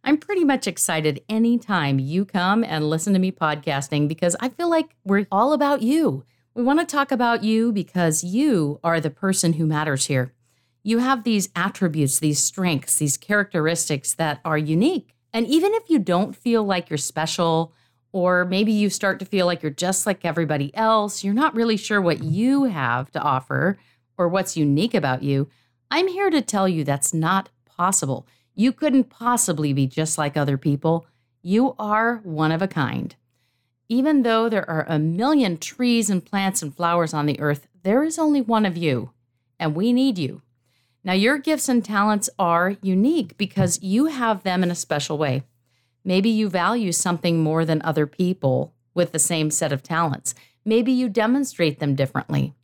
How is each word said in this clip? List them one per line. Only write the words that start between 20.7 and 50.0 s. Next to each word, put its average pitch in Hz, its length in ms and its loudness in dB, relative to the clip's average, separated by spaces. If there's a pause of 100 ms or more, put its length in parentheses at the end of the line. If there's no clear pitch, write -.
else, 214 480 0
you're 196 100 -2
not 285 220 2
really 226 220 0
sure 208 240 0
what 175 240 0
you 247 400 2
have 139 480 -2
to 156 80 -4
offer 139 580 0 (400)
or 180 80 2
what's 185 300 -2
unique 151 380 2
about 135 280 0
you, 139 260 0 (440)
I'm 349 160 2
here 381 220 0
to 302 120 2
tell 196 260 0
you 165 140 0
that's 139 320 -2
not 175 360 0 (160)
possible. 175 600 -2 (280)
You 226 160 2
couldn't 269 340 2
possibly 180 680 -2
be 139 140 2
just 156 320 -4
like 143 180 -2
other 139 220 0
people. 160 480 0 (340)
You 226 380 0
are 214 440 0
one 156 300 -2
of 165 80 0
a 190 80 -2
kind. - 480 -4 (720)
Even 262 360 2
though 226 260 2
there 208 180 -2
are 160 180 -2
a 156 120 0
million 190 580 2
trees 233 540 0
and 185 120 0
plants 196 380 -2
and 143 160 -10
flowers 170 380 0
on 147 100 0
the 147 160 -2
earth, 147 260 -2 (160)
there 233 220 2
is 320 140 -4
only 302 240 2
one 220 240 2
of 175 100 -2
you, 143 360 -2 (460)
and 160 160 -2
we 196 160 0
need 247 280 2
you. 143 240 -6 (600)
Now, 185 120 0
your 220 240 4
gifts 294 320 -2
and 240 120 2
talents 208 460 0 (100)
are 180 440 2
unique 196 560 0
because 190 440 -2
you 196 220 0
have 240 380 -2
them 185 200 0
in 180 80 0
a 175 40 -4
special 151 420 -4
way. 139 280 -2 (600)
Maybe 190 240 2
you 214 220 0
value 185 420 0
something 170 500 0
more 156 220 2
than 160 160 0
other 151 260 0
people 147 680 -2 (180)
with 175 200 0
the 165 60 -6
same 156 320 0
set 151 220 -2
of 139 100 -4
talents. 160 520 -2 (280)